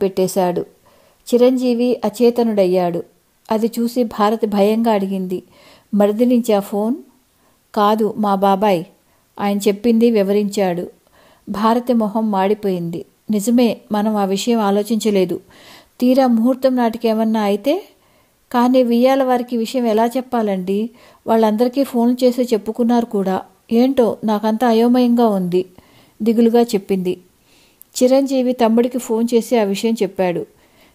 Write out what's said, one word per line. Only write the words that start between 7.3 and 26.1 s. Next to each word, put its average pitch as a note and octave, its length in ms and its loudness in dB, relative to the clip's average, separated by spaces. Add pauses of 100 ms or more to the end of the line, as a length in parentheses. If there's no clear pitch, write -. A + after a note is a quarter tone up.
"కాదు, G#3+ 420 0
మా G#3 180 0
బాబాయ్." G3 500 0 (560)
ఆయన G3+ 180 -2
చెప్పింది A3+ 520 2
వివరించాడు. G3+ 800 -2 (580)
భారతి A#3 440 -2
మొహం A3 380 -2
మాడిపోయింది. F#3+ 760 -2 (260)
"నిజమే, A#3 460 0 (160)
మనం G#3+ 240 -2
ఆ G3+ 80 0
విషయం G3 340 -2
ఆలోచించలేదు. G3+ 800 0 (600)
తీరా B3+ 260 4
ముహూర్తం B3+ 500 2
నాటికేమన్నా A3+ 640 0
అయితే?" G#3 420 -2 (680)
"కానీ B3+ 300 2
వియ్యాల B3 400 2
వారికి B3 340 -2
విషయం A#3 300 -2
ఎలా A3 200 2
చెప్పాలండి? A3 840 -4 (360)
వాళ్ళందరికీ A3+ 580 0
ఫోన్ A#3+ 400 0
చేసి B3 180 2
చెప్పుకున్నారు A#3 640 0
కూడా. F#3+ 360 -4 (300)
ఏంటో B3 520 2
నాకంతా A3 440 0
అయోమయంగా A#3+ 580 2
ఉంది," F3+ 380 0 (580)